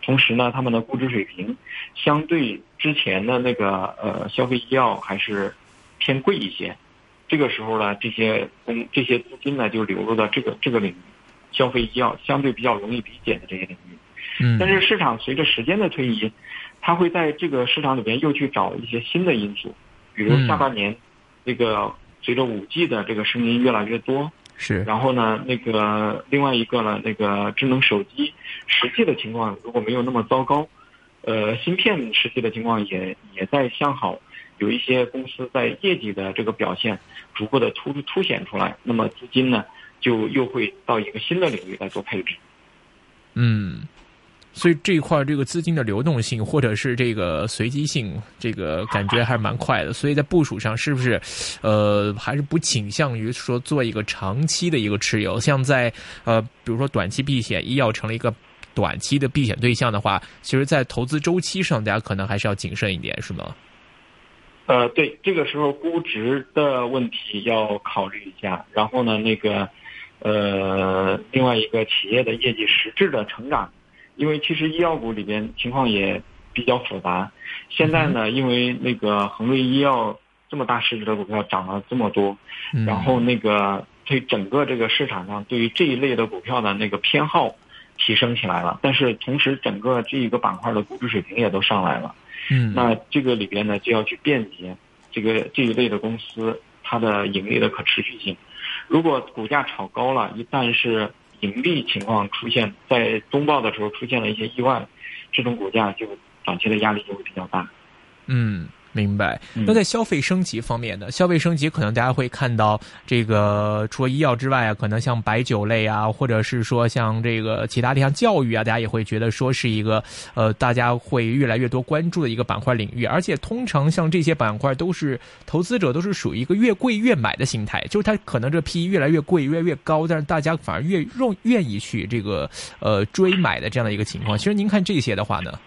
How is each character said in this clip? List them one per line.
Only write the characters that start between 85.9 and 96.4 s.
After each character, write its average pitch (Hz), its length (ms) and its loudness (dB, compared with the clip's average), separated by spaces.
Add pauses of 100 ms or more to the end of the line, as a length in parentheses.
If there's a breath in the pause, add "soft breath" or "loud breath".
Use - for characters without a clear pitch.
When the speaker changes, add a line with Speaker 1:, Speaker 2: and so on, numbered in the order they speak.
Speaker 1:
类 131 180 0
的 113 140 0
股 101 100 -8
票 123 220 -2
的 104 140 0
那 104 140 -2
个 98 100 -4
偏 151 280 2
好 151 260 2 (460 loud breath)
提 - 160 2
升 120 220 2
起 107 100 -4
来 87 160 0
了， 87 180 -2
但 135 140 2
是 127 200 2
同 127 260 -6
时 135 240 0
整 104 160 -2
个 123 220 0
这 135 160 -4
一 123 100 0
个 120 100 0
板 98 200 0
块 117 140 -2
的 107 80 0
估 104 180 -8
值 123 100 -4
水 110 120 0
平 - 180 -8
也 110 120 2
都 95 100 0
上 98 220 2
来 78 160 2
了。 - 160 -8 (360 loud breath)
Speaker 2:
嗯。 123 240 2
Speaker 1:
那 120 220 4 (140)
这 147 120 2
个 127 140 2
里 104 100 -2
边 104 180 -2
呢， 104 140 0
就 117 140 -2
要 110 100 2
去 - 200 -6
辨 139 280 2
别 90 260 -12 (360)
这 117 100 -6
个， 110 180 2 (140)
这 139 80 2
一 117 100 2
类 123 160 2
的 104 100 -2
公 113 200 -4
司 113 420 -6 (220)